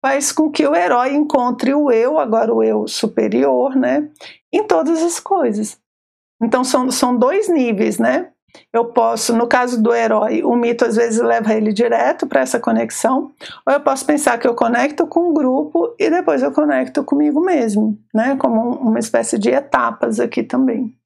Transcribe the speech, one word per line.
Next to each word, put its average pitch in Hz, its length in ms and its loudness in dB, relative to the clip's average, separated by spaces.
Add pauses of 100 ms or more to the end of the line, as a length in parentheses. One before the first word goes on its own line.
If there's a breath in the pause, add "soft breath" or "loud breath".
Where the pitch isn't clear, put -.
faz 277 300 0
com 311 200 0
que 302 160 0
o 294 80 2
herói 277 400 0
encontre 269 600 0
o 294 160 2
eu, 247 280 2
agora 226 360 0
o 220 80 2
eu 214 240 0
superior, 247 880 0
né, 262 340 0 (440 loud breath)
em 415 120 0
todas 320 380 0
as 339 160 -2
coisas. 226 580 -2 (640)
Então, 247 220 0
são, 262 280 0
são 247 260 0
dois 320 320 2
níveis, 226 500 0
né? 240 300 0 (440 loud breath)
Eu 233 140 0
posso, 233 500 0
no 240 100 2
caso 247 360 0
do 233 120 4
herói, 226 480 0
o 240 120 0
mito 240 300 0
às 226 120 0
vezes 233 240 2
leva 233 340 0
ele 214 180 0
direto 233 540 0
pra 269 140 0
essa 262 180 -2
conexão, 226 720 -2 (340 loud breath)
ou 269 60 2
eu 285 80 2
posso 269 240 -2
pensar 285 340 2
que 254 80 -4
eu 240 80 2
conecto 247 520 0
com 339 240 0
o - 20 2
grupo 302 680 0
e - 120 2
depois 330 320 0
eu 277 100 0
conecto 277 520 0
comigo 294 360 0
mesmo, 220 580 0 (160)
né? 247 220 0
Como 233 240 0
um, 240 280 -2
uma 220 100 2
espécie 226 400 -2
de 214 120 0
etapas 240 680 0
aqui 233 220 -2
também 247 520 -2 (120)